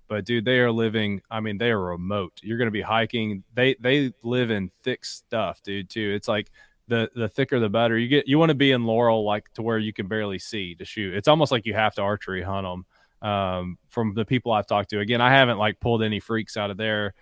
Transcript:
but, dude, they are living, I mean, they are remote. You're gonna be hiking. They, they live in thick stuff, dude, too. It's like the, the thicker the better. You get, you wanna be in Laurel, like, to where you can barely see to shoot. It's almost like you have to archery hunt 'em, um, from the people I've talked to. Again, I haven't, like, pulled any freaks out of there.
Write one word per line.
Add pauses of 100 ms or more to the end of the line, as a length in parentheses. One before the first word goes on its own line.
but,
dude,
they
are
living,
I
mean,
they
are
remote.
You're
gonna
be
hiking. (100)
They,
they (100)
live
in (120)
thick
stuff,
dude,
too.
It's
like (380)
the,
the
thicker
the
better.
You
get,
you
wanna
be
in
Laurel,
like,
to
where
you
can
barely
see
to
shoot.
It's
almost
like
you
have
to
archery
hunt
'em, (400)
um, (100)
from
the
people
I've
talked
to.
Again,
I
haven't,
like,
pulled
any
freaks
out
of
there.